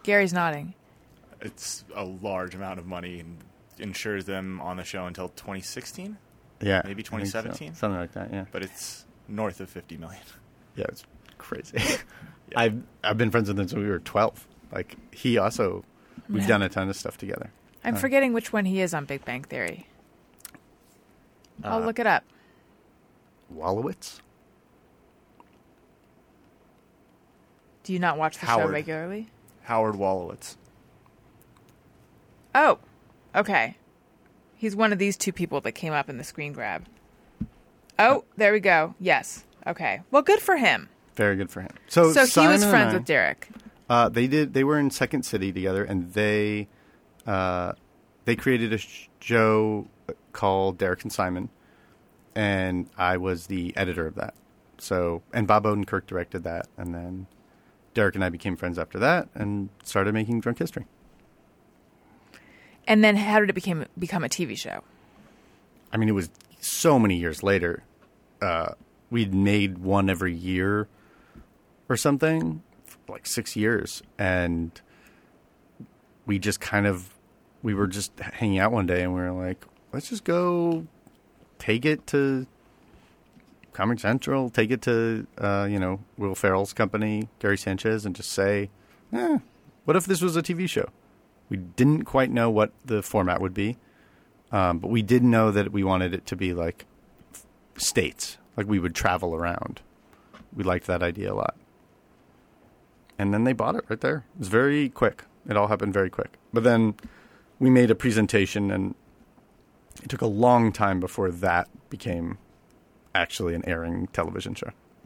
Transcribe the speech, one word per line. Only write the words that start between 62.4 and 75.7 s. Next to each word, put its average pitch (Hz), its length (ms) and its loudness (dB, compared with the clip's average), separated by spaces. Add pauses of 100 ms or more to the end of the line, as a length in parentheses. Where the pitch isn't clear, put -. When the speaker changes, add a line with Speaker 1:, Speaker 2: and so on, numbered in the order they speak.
Speaker 1:
And 214 160 8
then 214 140 8
how 208 240 4
did 202 100 4
it - 40 -4
became, 180 320 -4 (120)
become 175 240 -4
a 120 60 -4
T - 160 -4
V 113 100 -6
show? - 300 -10 (1080)
Speaker 3:
I 113 40 -4
mean, 110 120 2
it 110 40 4
was 92 180 0 (300)
so - 380 4
many 101 180 4
years 85 260 -4
later. 90 400 2 (580)
Uh, 82 340 -2 (360)
we'd 110 240 0
made 98 440 2
one 98 300 2
every 92 240 0
year 92 540 0 (1000)
or 123 80 0
something 160 680 0 (220)
for, - 140 -20 (160)
like, - 120 -16
six - 300 -6
years, 107 460 0 (160)
and 87 600 0 (1500)